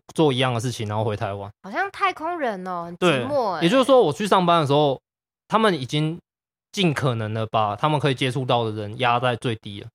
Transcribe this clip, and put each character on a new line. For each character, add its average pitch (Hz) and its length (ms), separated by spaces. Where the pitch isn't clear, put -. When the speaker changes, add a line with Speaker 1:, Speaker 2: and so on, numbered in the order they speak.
Speaker 1:
做 156 160
一 127 60
样 127 160
的 117 80
事 127 100
情， 113 160
然 107 100
后 110 60
回 110 140
台 101 160
湾。 101 180
Speaker 2:
好 185 80
像 359 200
太 381 220
空 349 260
人 214 300
哦， 175 160
很 175 140
寂 139 280
寞 233 260
欸。 160 80
Speaker 1:
对， 156 40
也 170 40
就 233 100
是 254 60
说 254 180
我 156 100
去 208 140
上 190 180
班 170 160
的 151 60
时 131 80
候， 143 260
他 214 100
们 220 140
已 131 140
经 156 320
尽 180 220
可 131 220
能 110 180
的 110 140
把 107 280
他 151 140
们 151 100
可 139 120
以 135 40
接 131 160
触 131 140
到 123 200
的 110 80
人 107 260
压 123 200
在 123 180
最 113 200
低 101 240
了。 107 140